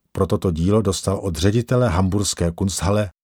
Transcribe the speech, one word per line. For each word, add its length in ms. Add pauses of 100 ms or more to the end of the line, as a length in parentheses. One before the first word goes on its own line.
(120)
pro 160
toto 240
dílo 300
dostal 360
od 180
ředitele 540
hamburské 640
Kunsthalle 600 (120)